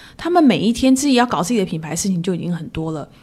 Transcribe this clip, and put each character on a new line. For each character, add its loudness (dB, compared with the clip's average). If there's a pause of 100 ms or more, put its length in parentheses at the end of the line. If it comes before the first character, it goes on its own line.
(160)
他 -8
们 4
每 6
一 0
天 2
自 0
己 4
要 4
搞 -2
自 -4
己 2
的 0
品 -4
牌 -8
事 -4
情 -2
就 -2
已 -6
经 -6
很 -8
多 -8
了， -10 (140)